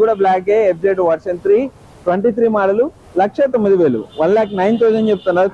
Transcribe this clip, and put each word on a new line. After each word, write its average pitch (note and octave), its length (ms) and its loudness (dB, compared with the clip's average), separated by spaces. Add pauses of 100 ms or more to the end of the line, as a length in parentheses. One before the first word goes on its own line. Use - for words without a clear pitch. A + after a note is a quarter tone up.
కూడా A3 180 2
బ్లాకే, F#3 360 0 (160)
ఎఫ్జెడ్ F#3 360 -2
వెర్షన్ F3+ 360 -4
త్రీ G3+ 120 2 (480)
ట్వంటీ F#3+ 320 0
త్రీ A3+ 180 2
మోడల్ G3+ 280 0 (360)
లక్ష G#3 180 -2 (160)
తొమ్మిది G3+ 280 2
వేలు, B2+ 180 2 (220)
వన్ F3 140 2
ల్యాక్ G#3+ 260 0
నైన్ A3 200 0
థౌజండ్ A3 300 2
చెప్తున్నారు. F#3 420 0